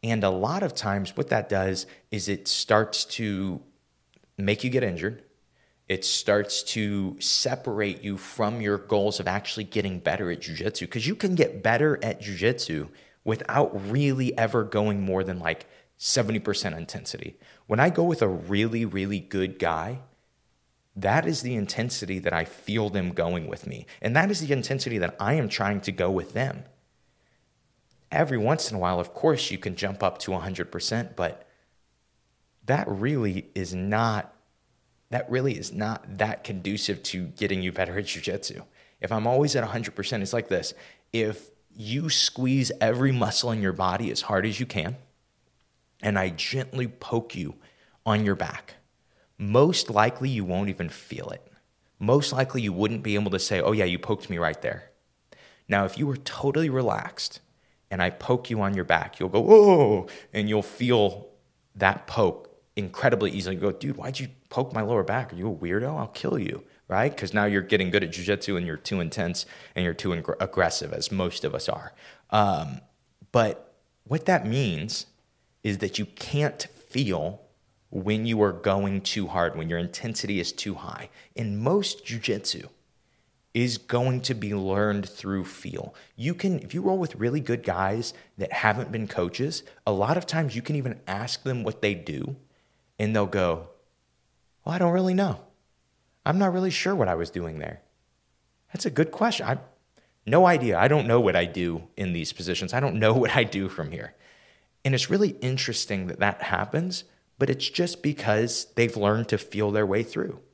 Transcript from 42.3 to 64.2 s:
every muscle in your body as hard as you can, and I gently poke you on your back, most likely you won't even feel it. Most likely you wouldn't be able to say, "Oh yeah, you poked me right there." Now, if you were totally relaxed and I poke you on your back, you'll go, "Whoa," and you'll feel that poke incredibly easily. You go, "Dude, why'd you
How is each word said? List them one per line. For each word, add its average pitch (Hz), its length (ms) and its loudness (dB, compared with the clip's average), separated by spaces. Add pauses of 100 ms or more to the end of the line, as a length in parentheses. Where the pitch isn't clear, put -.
every 123 320 4
muscle 120 380 0
in 110 100 0
your 95 100 2
body 92 400 0
as - 100 -4
hard 98 240 0
as 104 140 -2
you 127 60 -2
can, 101 320 -4 (1040)
and 104 180 2
I 95 100 0
gently 127 580 -6
poke - 480 -6
you 76 200 -8 (500)
on 107 200 4
your 98 100 4
back, - 400 -8 (640)
most 123 520 4
likely 113 400 4
you 113 140 -2
won't 92 260 0
even 87 200 -4
feel - 400 -12
it. - 180 -14 (520)
Most 135 340 4
likely 131 280 0
you 104 120 0
wouldn't 104 300 0
be 104 120 0
able 104 160 2
to 95 80 0
say, 92 220 0
"Oh - 100 4
yeah, 107 140 4
you 87 140 0
poked - 300 -4
me 90 80 -2
right 80 240 0
there." - 300 -6 (800)
Now, 101 160 4
if - 120 -6
you 147 80 0
were 139 120 -2
totally 147 520 -2
relaxed - 680 -4 (500)
and 92 120 -2
I 90 80 4
poke - 400 -2
you 113 100 -2
on 98 140 2
your 92 100 -2
back, - 360 0
you'll 92 100 -2
go, 98 100 4
"Whoa," 156 680 10 (260)
and 107 160 0
you'll 107 120 4
feel 107 680 2 (460)
that 98 320 2
poke 98 360 2 (320)
incredibly 104 560 2
easily. 95 240 -4
You 85 60 -6
go, 98 100 2
"Dude, 143 260 -6
why'd - 220 -8
you 131 80 -6 (220)